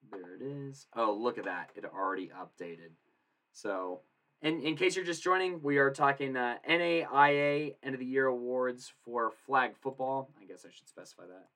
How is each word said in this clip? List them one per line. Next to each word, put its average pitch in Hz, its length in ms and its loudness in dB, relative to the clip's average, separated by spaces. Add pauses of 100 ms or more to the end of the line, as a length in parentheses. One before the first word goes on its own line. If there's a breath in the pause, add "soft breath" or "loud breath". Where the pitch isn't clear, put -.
(120)
There 90 240 -14
it 101 60 -12
is. 139 520 -10
Oh, 110 200 2
look 117 240 -2
at 101 80 -8
that. 87 280 -8
It 101 120 -12
already 95 420 -4
updated. 85 640 -14 (600)
So, 92 500 -6 (400)
in, 156 180 0
in 151 160 -2
case 180 180 2
you're 185 100 -2
just 170 180 -4
joining, 185 400 0
we 143 160 2
are 139 120 6
talking, 139 460 2
uh, 120 280 0
N 165 180 4
A 170 220 2
I 143 260 6
A 143 520 2
End 135 120 -6
of 127 60 -8
the 127 60 -8
Year 135 200 2
Awards 127 680 -2 (100)
for 117 300 -2 (140)
flag 127 340 2
football. 135 500 -4 (100)
I 101 40 -20
guess 90 220 -18
I 82 40 -20
should - 180 -20
specify 90 360 -20
that. 90 320 -20